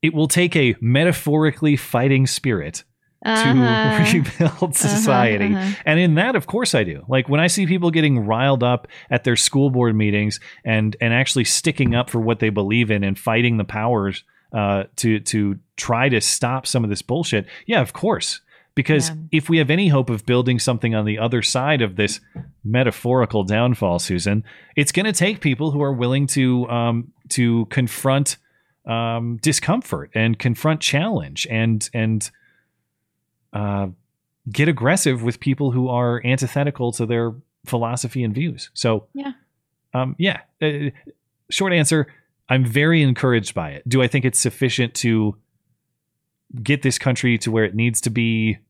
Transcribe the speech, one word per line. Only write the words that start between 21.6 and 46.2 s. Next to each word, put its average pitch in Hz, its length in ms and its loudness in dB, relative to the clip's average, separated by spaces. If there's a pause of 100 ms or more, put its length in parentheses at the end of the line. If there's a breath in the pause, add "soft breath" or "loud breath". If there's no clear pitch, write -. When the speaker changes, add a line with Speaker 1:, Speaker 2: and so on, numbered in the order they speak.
Speaker 1:
of 101 140 -2
this 104 240 0 (440 loud breath)
metaphorical 120 840 0
downfall, 107 540 2
Susan, 101 440 -2 (320 loud breath)
it's 143 160 0
gonna 202 220 0
take 196 280 0
people 143 300 0
who 143 100 -2
are 139 120 0
willing 127 340 0
to, 123 420 0
um, 117 440 -2 (160)
to 117 380 2
confront, 135 680 -2 (480)
um, 117 560 -4
discomfort - 720 -2
and 113 240 2
confront 151 440 -2
challenge 139 680 -4
and, 113 440 0
and, 110 360 -2 (1200)
uh, 101 340 -2 (640)
get 143 160 2
aggressive 135 560 0
with 120 160 -4
people 139 320 -2
who 123 160 0
are 120 380 0
antithetical 131 680 -2
to 117 140 -4
their 117 280 0 (320)
philosophy 120 580 -4
and 110 100 -2
views. 135 400 -6
So, 110 400 -2
Speaker 2:
Yeah. 277 200 -8 (600)
Speaker 1:
um, 131 260 -4
yeah, - 220 0 (200)
uh, 147 280 -2 (600 soft breath)
short 196 240 0
answer, 156 340 2 (420 soft breath)
I'm 131 160 4
very 147 380 2
encouraged 123 500 2
by 80 180 -6
it. 71 160 -14
Do 127 140 2
I 123 60 4
think 127 180 0
it's 127 140 2
sufficient 123 560 -2
to 110 420 0 (1200)